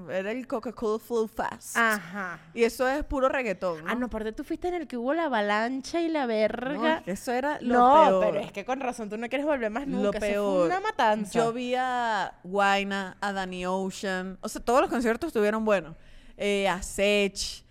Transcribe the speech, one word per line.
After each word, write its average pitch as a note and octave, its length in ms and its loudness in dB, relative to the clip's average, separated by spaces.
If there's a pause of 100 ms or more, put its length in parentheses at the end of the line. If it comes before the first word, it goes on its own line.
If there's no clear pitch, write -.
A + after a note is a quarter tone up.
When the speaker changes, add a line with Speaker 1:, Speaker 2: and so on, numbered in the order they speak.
(120)
Speaker 1:
era F#3+ 200 -4
el B3 160 -6
Coca-Cola A3 520 -4
Flow A3+ 280 -2
Fast. - 480 -6
Speaker 2:
Ajá. G3 640 0 (140)
Speaker 1:
Y A#3 100 2
eso B3+ 240 2
es C#4+ 160 0
puro C4+ 240 0
reggaetón, F#3+ 560 -2
¿no? F3 80 -4
Speaker 2:
Ah, A#3 40 0
no, B3 100 -2
aparte A3 260 -6
tú C#4 120 -10
fuiste E4 260 -6
en F4+ 60 -4
el D#4+ 120 -6
que B3 100 -8
hubo B3 160 -2
la E4 120 0
avalancha B3+ 760 0
y E4 80 0
la D4 160 0
verga. A3+ 480 0
Speaker 1:
No, D#4 140 0 (100)
es - 60 -8
que - 80 -6
eso A3 220 -6
era C#4 280 -2
lo A#3+ 180 0
Speaker 2:
No, B3 140 10
Speaker 1:
peor. C4 400 8
Speaker 2:
pero D3+ 120 0
es - 60 -14
que G3 140 -10
con C4 140 -4
razón A#3+ 300 -6
tú G#3+ 80 -8
no A#3 120 -6
quieres C#4 160 -2
volver C4 240 0
más C4 180 -6
Speaker 1:
Lo B3+ 160 -2
Speaker 2:
nunca. G3+ 160 0
Eso - 0 -
fue G#3 100 -2
Speaker 1:
peor. G3+ 380 2
Speaker 2:
una F4+ 120 0
matanza. A3 600 0
Speaker 1:
Yo A3+ 140 4
vi B3 220 -2
a A#3+ 680 -2
Guayna, G3 760 0
a G3+ 140 -4
Danny F#3 320 -6
Ocean. F#3+ 760 -4
O G3+ 80 -8
sea, - 140 -10
todos B3 180 4
los F4+ 80 2
conciertos B3 380 0
estuvieron A3 380 0
buenos. F#3 300 2 (420)
Eh, G3+ 320 0
a F3+ 120 -2
Sech. G3+ 880 0